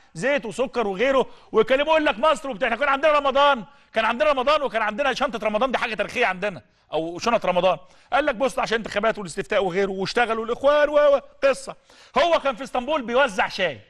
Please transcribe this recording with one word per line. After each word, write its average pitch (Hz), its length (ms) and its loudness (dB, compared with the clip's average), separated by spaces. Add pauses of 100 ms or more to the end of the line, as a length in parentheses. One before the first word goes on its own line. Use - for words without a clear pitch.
(140)
زيت 240 320 -2
وسكر 226 420 -4
وغيره، 226 420 0 (220)
ويكلموا 262 400 2
يقول 311 140 4
لك 233 140 -2
مصر 294 300 0
وبتاع. 240 180 -4
إحنا 220 120 -2
كان 277 100 0
عندنا 294 300 2
رمضان، 277 460 2 (280)
كان 220 120 0
عندنا 247 260 2
رمضان 285 300 2
وكان 226 200 -2
عندنا 220 320 -2
شنطة 220 340 -4
رمضان، 214 240 0
دي 214 60 -2
حاجة 226 180 -4
تاريخية 214 300 -2
عندنا، 185 360 -4 (320)
أو 165 260 -4
شنط 233 260 0
رمضان. 180 320 2 (360)
قال 285 120 2
لك 277 100 -2
بص، 247 240 -2
عشان 220 180 -2
انتخابات 208 400 -2
والاستفتاء 196 460 -2
وغيره، 190 280 0
واشتغلوا 226 540 -2
الإخوان 285 440 2
و-، 294 260 4
و-، 254 60 0 (220)
قصة. 254 320 0 (420)
هو 320 220 4
كان 269 160 -2
في 262 80 -10
اسطنبول 269 380 -4
بيوزع 233 460 0
شاي. 170 320 -4 (100)